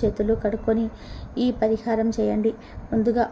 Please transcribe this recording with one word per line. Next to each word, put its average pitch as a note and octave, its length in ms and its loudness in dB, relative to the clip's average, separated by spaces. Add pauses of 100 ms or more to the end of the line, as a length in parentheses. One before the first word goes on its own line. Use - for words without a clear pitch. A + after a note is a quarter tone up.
చేతులు G#3+ 280 2
కడుక్కొని A3 560 0 (480)
ఈ B3 140 2
పరిహారం A3 580 0
చేయండి. G#3+ 440 2 (400)
ముందుగా A3+ 380 2